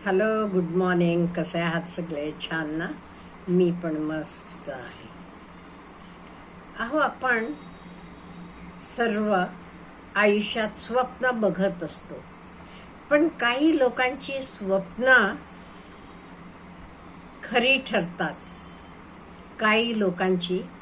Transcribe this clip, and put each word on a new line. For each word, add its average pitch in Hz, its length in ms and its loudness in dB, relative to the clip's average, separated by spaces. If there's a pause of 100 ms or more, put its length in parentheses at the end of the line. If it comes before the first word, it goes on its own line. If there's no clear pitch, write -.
हॅलो, 214 400 2
गुड 185 240 2
मॉर्निंग. 175 560 4
कसे 170 340 -2
आहात 170 220 0
सगळे? 156 580 -4
छान 156 340 -4
ना? 165 120 -2 (600)
मी 175 240 6
पण 165 240 -4
मस्त 156 720 -6
आहे. 127 400 -14 (1700)
अहो, 240 200 0
आपण 254 540 2 (1400)
सर्व 214 480 2 (760)
आयुष्यात 214 640 2
स्वप्न 254 520 0
बघत 190 520 2
असतो, - 320 -10 (960)
पण 302 180 6
काही 285 500 2
लोकांची 262 640 0
स्वप्न 208 920 4 (2000)
खरी 254 420 4
ठरतात, 175 480 -2 (1300)
काही 220 380 4
लोकांची 185 640 2 (200)